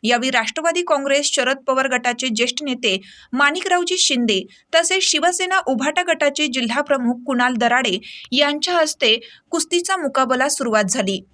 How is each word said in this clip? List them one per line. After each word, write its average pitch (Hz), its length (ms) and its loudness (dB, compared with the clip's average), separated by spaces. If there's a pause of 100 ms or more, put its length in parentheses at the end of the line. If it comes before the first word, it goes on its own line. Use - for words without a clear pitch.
यावेळी 240 280 2
राष्ट्रवादी 311 520 0
काँग्रेस 285 440 0
शरद 269 300 0 (100)
पवार 262 220 2
गटाचे 247 400 -2
ज्येष्ठ 247 340 -2
नेते 240 380 -2 (320)
माणिकरावजी 349 640 0
शिंदे 233 480 0 (280)
तसेच 349 280 2
शिवसेना 359 640 0
उभाटा 285 360 0
गटाचे 302 440 0
जिल्हा 247 360 -2
प्रमुख 254 320 0 (120)
कुणाल 247 280 0
दराडे 240 440 0 (340)
यांच्या 294 420 0
हस्ते 311 460 2 (300)
कुस्तीचा 349 460 -2
मुकाबला 269 520 0
सुरुवात 226 360 0
झाली. 196 360 -2 (140)